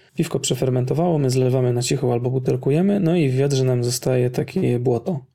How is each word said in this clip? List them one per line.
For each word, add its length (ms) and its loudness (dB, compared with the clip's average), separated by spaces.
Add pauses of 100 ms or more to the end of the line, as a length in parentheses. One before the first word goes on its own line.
(160)
piwko 240 -2
przefermentowało, 800 0
my 100 2
zlewamy 440 2
na 80 0
cicho 320 0
albo 160 -2
butelkujemy, 720 0
no 160 2
i 140 2
w 60 0
wiadrze 280 2
nam 200 2
zostaje 460 0
takie 500 -2
błoto. 400 -2 (160)